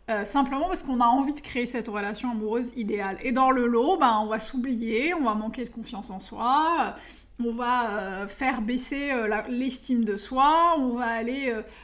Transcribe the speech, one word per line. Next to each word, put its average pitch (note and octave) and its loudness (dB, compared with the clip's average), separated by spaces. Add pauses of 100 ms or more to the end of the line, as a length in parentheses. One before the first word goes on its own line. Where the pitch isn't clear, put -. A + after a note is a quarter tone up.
euh, A3 -2
simplement C#4 0
parce F#4+ -2
qu'on B3 0
a A#3+ 8
envie C4+ 4
de - -12
créer B3 -4
cette A#3+ -6
relation G#3+ -4
amoureuse A#3 -2
idéale. G3+ -4
Et C4 -2
dans C4 6
le B3 2
lot, B3 4
ben, A#3+ 6
on G#3+ -2
va A3 -2
s'oublier, A#3+ -2
on D#4 0
va G#3+ 2
manquer A3 -4
de A#3 -12
confiance A3 -12
en F#3+ -10
soi, D4 2
euh, G3+ 0 (500)
on A#3 -2
va, A#3+ 0
euh, F#3+ -4
faire C4 -2
baisser, B3+ -2
euh, A#3 0
la, G#3 -2
l'estime B3 0
de G#3 0
soi, D#4 4
on B3+ 0
va B3 -2
aller, A#3+ -2
euh, A3 -2 (220)